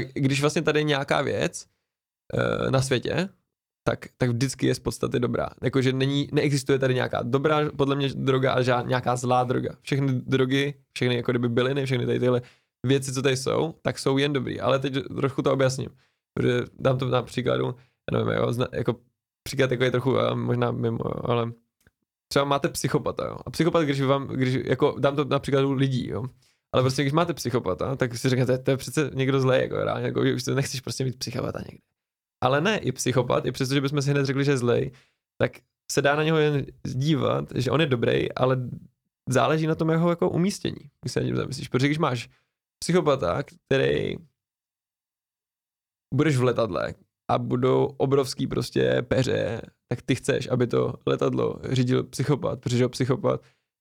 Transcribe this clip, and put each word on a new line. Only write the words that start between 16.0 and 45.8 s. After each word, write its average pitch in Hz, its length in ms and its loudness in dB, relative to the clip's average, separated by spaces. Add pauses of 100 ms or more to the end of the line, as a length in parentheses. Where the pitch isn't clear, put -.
Protože 123 240 2 (180)
dám 131 180 2
to 127 120 -2
na 123 140 0
příkladu, 127 520 -2 (360)
já 117 80 2
nevím, 110 140 0
jo, 117 200 0
zna-, 120 180 -2
jako 120 240 -2 (520)
příklad 131 240 0
jako 123 120 0
je 123 80 2
trochu, 123 280 2
eh, 120 160 0
možná 120 360 0
mimo, 117 340 -2
jo, - 180 -6
ale 117 280 -2 (840)
třeba 143 120 4
máte 139 240 0
psychopata, - 580 -4
jo. 55 180 -8
A - 40 -10
psychopat, 165 340 2
když 139 180 0
vám, 135 260 2
když, 127 260 0 (120)
jako, 131 340 2
dám 143 160 2
to 143 100 0
na 139 140 0
příkladu 139 340 2
lidí, 131 360 0
jo. 101 140 -6 (500)
Ale 127 100 4
prostě, 135 180 0
když 139 120 0
máte 170 200 2
psychopata, 113 600 -2
tak 120 220 -2
si 131 120 0
řeknete, 127 280 2
"To 135 140 0
je 131 60 2
přece 131 360 -2
někdo 135 280 0
zlej, 127 200 4
jako, 113 140 -2
reálně, 110 300 -2
jako, 123 160 -2 (140)
už 127 80 -6
to 127 120 -2
nechceš 131 260 -4
prostě 127 220 -6
mít 127 160 -4
psychopata 113 400 -6
někde." - 220 -16 (640)
Ale 135 180 2
ne, 202 160 2
i 127 140 -2
psychopat, 127 540 0
i - 60 -2
přesto, 131 220 -4
že 139 80 2
bychom 143 200 0
si 139 100 0
hned 143 140 2
řekli, 135 200 0
že 143 60 2
je 139 60 2
zlej, 120 340 2 (500)
tak 127 100 0 (400)
se 143 100 2
dá 143 140 4
na 156 80 2
něho 160 140 2
jen 147 280 2 (220)
dívat, 131 580 0 (100)
že 127 160 0
on 143 100 0
je 160 60 0
dobrý, 127 460 0
ale 127 240 2 (720)
záleží 135 380 2
na 156 80 0
tom 160 140 0
jeho, 165 200 2
jako, 175 200 0
umístění, - 480 -2 (240)
když 127 120 -6
se 131 60 0
nad 127 60 -2
tím 123 100 -2
zamyslíš. 131 320 -4
Protože 131 200 0
když 151 100 0
máš 127 320 -2 (540)
psychopata, 147 600 2
který 67 720 0 (2000)